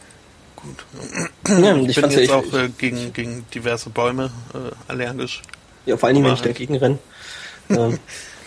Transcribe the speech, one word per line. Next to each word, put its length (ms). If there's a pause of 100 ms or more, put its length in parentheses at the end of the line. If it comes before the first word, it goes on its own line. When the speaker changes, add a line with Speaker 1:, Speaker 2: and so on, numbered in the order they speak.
(560)
Speaker 1:
Gut. 300 (640)
Speaker 2:
Ja, 260
Speaker 1:
Ich 140
Speaker 2:
ich 60
Speaker 1:
bin 80
Speaker 2:
fand's 120
Speaker 1:
jetzt 80
Speaker 2:
echt 80
Speaker 1:
auch, 220
äh, 160
gegen, 420
gegen 420
diverse 360
Bäume, 420 (220)
äh, 180 (160)
allergisch. 540 (440)
Speaker 2:
Ja, 120
vor 100
allen 80
Dingen, 120
wenn 40
Speaker 1:
Aber 80
Speaker 2:
ich 80
dagegen 280
renn. 280
Speaker 1:
<laughs> 680
Speaker 2:
Ähm, 300 (480)